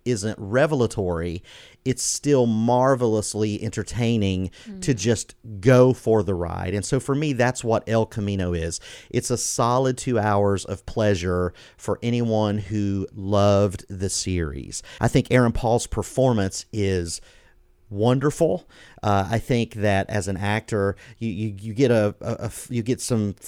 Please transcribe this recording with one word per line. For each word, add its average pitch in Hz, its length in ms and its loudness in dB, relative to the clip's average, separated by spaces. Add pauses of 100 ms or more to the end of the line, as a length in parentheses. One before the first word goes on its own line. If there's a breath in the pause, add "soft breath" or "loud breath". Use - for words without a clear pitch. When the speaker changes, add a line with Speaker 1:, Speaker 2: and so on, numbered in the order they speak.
Speaker 1:
isn't 110 320 -2
revelatory, 101 1040 0 (420 loud breath)
it's 131 180 -2
still 135 440 2
marvelously 113 1160 2
entertaining 104 880 -2 (160 loud breath)
Speaker 2:
Mm. 196 140 -16
Speaker 1:
to 147 140 0
just 107 400 -2 (260)
go 127 320 8
for 110 300 2
the 98 120 -2
ride. 87 380 -4
And 101 140 -2
so 131 120 0
for 135 160 -2
me, 147 200 -2
that's 123 280 0
what 113 240 0
El 113 200 2
Camino 98 480 -2
is. 85 260 -4 (300 loud breath)
It's - 200 -2
a 120 60 0
solid 123 600 0
two 123 200 -2
hours 101 460 2
of - 220 -10
pleasure 90 680 0 (240 loud breath)
for - 260 -4
anyone 110 560 0
who 98 560 -2
loved 101 760 2
the 95 180 -4
series. 82 720 -4 (200 loud breath)
I 117 60 4
think 127 220 2
Aaron 120 220 6
Paul's 117 340 0
performance 110 840 0
is 95 480 -2 (680 soft breath)
wonderful. 135 800 0 (340 loud breath)
Uh, 101 260 2
I 117 100 0
think 117 360 -2
that 101 340 0
as 101 200 -4
an 95 80 -4
actor, 101 580 -2 (240 loud breath)
you, 117 100 -4
you, 104 320 -6
you 110 140 -10
get 123 160 4
a, 104 300 4
a, - 140 -6
a - 100 -10
f-, - 260 -10
you 120 140 -4
get 135 160 -2
some, 107 340 -2 (140)